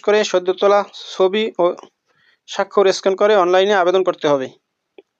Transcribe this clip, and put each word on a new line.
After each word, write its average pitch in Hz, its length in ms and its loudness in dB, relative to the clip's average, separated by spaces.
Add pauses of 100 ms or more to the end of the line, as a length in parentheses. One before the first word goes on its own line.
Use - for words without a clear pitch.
করে 208 240 0
সদ্য 180 240 -4 (120)
তোলা 202 200 2 (340)
ছবি 196 300 -2 (140)
ও 175 60 0 (840)
স্বাক্ষর 196 380 0 (100)
স্ক্যান 190 240 -2
করে 208 220 4
অনলাইনে 190 400 2
আবেদন 185 260 2
করতে - 200 -2
হবে। 135 180 0 (720)